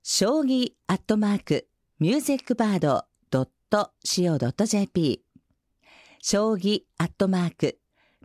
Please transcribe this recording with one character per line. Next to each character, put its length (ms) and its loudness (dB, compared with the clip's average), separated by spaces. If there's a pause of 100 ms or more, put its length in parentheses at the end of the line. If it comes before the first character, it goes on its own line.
将 400 0
棋 320 0 (140)
ア 80 0
ッ 100 -8
ト 120 0
マ 160 2
ー 100 -2
ク 240 -2 (320)
ミ 120 2
ュ 60 2
ー 20 0
ジ 140 -2
ッ 100 -4
ク 120 -2
バ 200 0
ー 40 0
ド 260 0 (240)
ド 140 0
ッ 60 -6 (200)
ト 220 0 (120)
シ 200 -2
ー 100 0
オ 20 0
ー 20 -2
ド 100 -2
ッ 40 -2
ト 140 -2
ジ 120 -2
ェ 60 0
ー 60 -6
ピ 340 -2
ー、 640 -20 (320)
将 340 0
棋 280 0 (160)
ア 80 0
ッ 120 -6
ト 120 2
マ 160 0
ー 100 -6
ク 240 -2 (460)